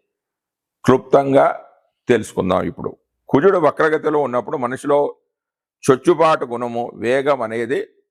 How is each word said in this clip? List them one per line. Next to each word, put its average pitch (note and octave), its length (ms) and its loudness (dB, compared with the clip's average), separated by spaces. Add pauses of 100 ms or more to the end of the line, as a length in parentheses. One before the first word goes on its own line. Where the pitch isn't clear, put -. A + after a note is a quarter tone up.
(840)
క్లుప్తంగా C3+ 640 2 (600)
తెలుసుకుందాం F#2+ 540 0
ఇప్పుడు. - 340 -10 (320)
కుజుడు F3+ 300 4
వక్రగతిలో D3+ 600 0
ఉన్నప్పుడు B2+ 380 -4
మనిషిలో C3+ 600 -2 (760)
చొచ్చుబాటు D#3 540 2
గుణము, A#2+ 500 -6
వేగం C3 480 -2
అనేది A#2 380 -4 (300)